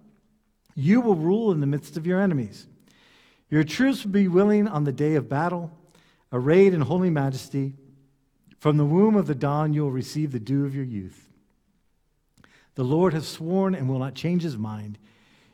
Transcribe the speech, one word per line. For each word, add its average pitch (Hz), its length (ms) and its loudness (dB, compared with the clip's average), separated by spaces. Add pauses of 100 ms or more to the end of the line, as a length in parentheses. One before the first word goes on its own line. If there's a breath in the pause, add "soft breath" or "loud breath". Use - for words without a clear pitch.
(760)
You 180 260 2
will 220 160 2
rule 196 360 0
in 151 80 -2
the 139 60 0
midst 147 300 -4
of 160 100 -8
your 185 140 0
enemies. 143 460 -2 (840 soft breath)
Your 151 140 2
troops 254 400 0
will 196 80 -6
be 202 160 4
willing 208 400 4
on 151 160 -2
the 143 80 -2
day 151 240 0
of 120 120 -2
battle. 170 480 -4 (560 soft breath)
Arrayed 165 400 6
in 160 100 0
holy 180 280 0
majesty, 135 640 -4 (840)
from 151 200 2
the 147 80 4
womb 202 300 4
of 175 100 2
the 151 80 -2
dawn 147 400 0
you 151 80 0
will 139 80 -2
receive 135 420 -6
the 120 80 -4
dew 135 240 -2
of 139 100 -6
your 139 100 -6
youth. 98 440 -12 (1500 soft breath)
The 131 100 -4
Lord 160 280 2
has 151 160 -4
sworn 190 460 -2
and 143 120 -4
will 131 120 -2
not 135 160 -6
change 170 280 -2
his 147 140 -8
mind. 107 420 -10 (560 soft breath)